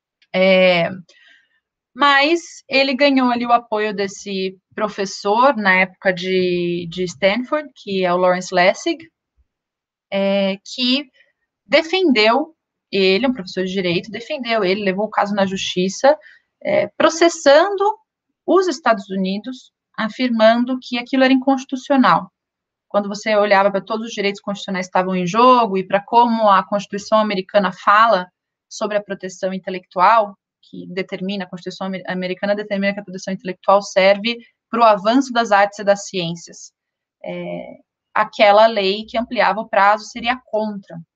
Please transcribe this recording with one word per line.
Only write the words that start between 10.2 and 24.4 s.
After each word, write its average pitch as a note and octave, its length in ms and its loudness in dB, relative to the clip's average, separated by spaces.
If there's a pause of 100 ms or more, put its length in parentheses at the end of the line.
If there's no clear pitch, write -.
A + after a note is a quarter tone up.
que B3+ 440 -2 (580)
defendeu D4+ 880 2 (360)
ele, G3 360 2
um B3+ 60 0
professor F#3 320 -6
de F#3 80 -6
direito, F#3+ 380 -4
defendeu A#3 540 -4
ele, G3 180 0
levou G3 240 -2
o G#3 40 -6
caso G3+ 240 -2
na G3 100 0
justiça, G3 720 0 (460)
é, G#3 340 -2
processando E4 880 2 (600)
os F#4 200 2
Estados A3+ 440 -2
Unidos, G3 600 -6 (240)
afirmando A#3+ 840 2
que B3 180 -8
aquilo C4 240 0
era C4 100 4
inconstitucional. B3+ 1000 0 (540)
Quando G3+ 220 -2
você G#3 280 -2
olhava G3+ 340 4
pra G3 120 -4
todos A3+ 240 -8
os A3+ 60 -12
direitos G3+ 280 -4